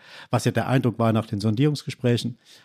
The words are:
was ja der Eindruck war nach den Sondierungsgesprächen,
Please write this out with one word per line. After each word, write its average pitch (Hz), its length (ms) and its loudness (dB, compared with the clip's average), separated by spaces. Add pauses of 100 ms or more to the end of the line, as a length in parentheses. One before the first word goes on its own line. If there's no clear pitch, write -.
(320)
was 117 140 0
ja 120 60 0
der - 160 -2
Eindruck 123 300 0
war 113 160 2
nach 110 140 0
den 104 120 -4
Sondierungsgesprächen, 120 1000 0 (260)